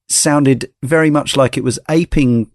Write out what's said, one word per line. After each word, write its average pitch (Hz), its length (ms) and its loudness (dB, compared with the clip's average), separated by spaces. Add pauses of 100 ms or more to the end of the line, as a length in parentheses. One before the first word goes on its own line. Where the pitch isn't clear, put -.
sounded 139 640 0 (100)
very 156 280 0
much 143 260 -2
like 135 220 0
it 120 60 -6
was 123 140 -4 (120)
aping 139 640 0